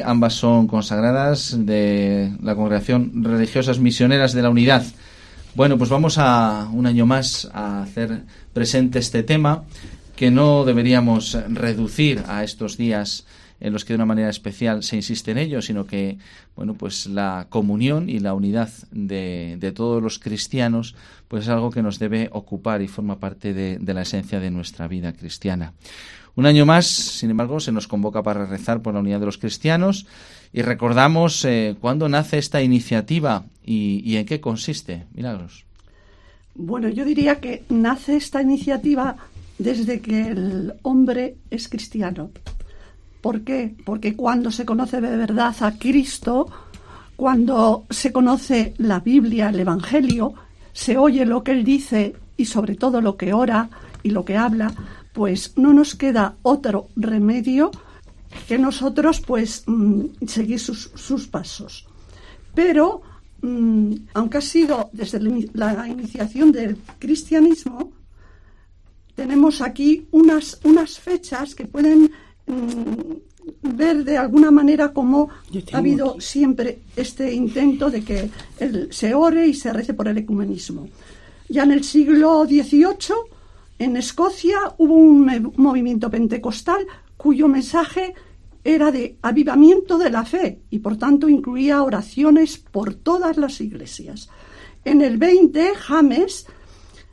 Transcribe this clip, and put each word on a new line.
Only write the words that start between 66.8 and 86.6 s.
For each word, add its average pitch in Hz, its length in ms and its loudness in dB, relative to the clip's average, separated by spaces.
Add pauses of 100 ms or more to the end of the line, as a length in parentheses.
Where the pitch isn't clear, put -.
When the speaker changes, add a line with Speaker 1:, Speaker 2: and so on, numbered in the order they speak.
Speaker 2:
cristianismo, 311 920 0 (1200)
tenemos 285 460 2
aquí 277 520 0
unas, 311 520 4
unas 311 340 4
fechas 285 560 -6
que 254 120 -14
pueden, 311 460 6 (360)
mm, 277 1300 -8
ver 302 280 0
de 285 140 -2
alguna 277 320 6
manera 294 440 6
cómo 277 360 2 (220)
Speaker 3:
Yo 185 120 -8
tengo - 120 -10
Speaker 2:
ha - 40 -2
habido 277 320 2
Speaker 3:
aquí. - 100 -10
Speaker 2:
siempre 262 600 -2 (140)
este 254 380 -4
intento 262 580 0
de 220 120 -4
que 208 260 -4 (300)
el, 233 340 -6
se 220 200 -2
ore 330 340 4
y 285 60 4
se - 200 -8
rece 220 200 -4
por 214 140 -4
el 214 100 -2
ecumenismo. 196 720 -6 (600)
Ya 269 160 0
en 285 80 6
el 277 120 2
siglo 302 600 6
dieciocho, 294 720 4 (640)
en 247 200 -2
Escocia, 359 600 0 (200)
hubo 320 180 6
un 302 300 10
me-, 254 140 0 (180)
movimiento 247 520 2
pentecostal 240 800 -2 (300)